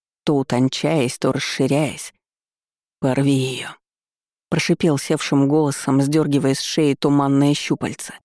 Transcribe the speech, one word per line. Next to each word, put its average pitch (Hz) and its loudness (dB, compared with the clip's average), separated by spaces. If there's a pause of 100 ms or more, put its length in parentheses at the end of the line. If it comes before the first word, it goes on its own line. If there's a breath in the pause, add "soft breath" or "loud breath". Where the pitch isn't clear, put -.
(240)
то 151 2
утончаясь, 131 0
то 139 0
расширяясь. 139 -2 (880)
"Порви 139 2
её", 131 -2 (840)
прошипел 160 0
севшим 143 0
голосом, 139 2
сдёргивая 139 2
с - -6
шеи 147 0
туманное 143 2
щупальце. - -6 (100)